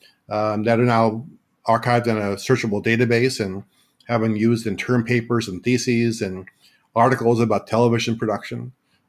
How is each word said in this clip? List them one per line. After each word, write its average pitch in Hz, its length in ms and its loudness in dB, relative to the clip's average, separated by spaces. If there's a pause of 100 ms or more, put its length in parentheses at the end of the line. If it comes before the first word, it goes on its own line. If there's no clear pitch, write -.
(280)
um, 107 360 -2
that 117 160 2
are 123 40 4
now 113 420 2 (420)
archived 117 400 2
in 113 80 0
a 101 200 -2
searchable 104 480 -2
database 117 540 2
and 98 240 -6 (460)
have 117 140 0
been 110 140 0
used 113 300 2
in 101 100 -4
term 120 280 0
papers 117 440 -2
and 92 140 -10
theses 117 580 0
and 95 280 -8 (480)
articles 117 440 2
about 107 280 0
television 113 500 0
production. 120 540 -6 (360)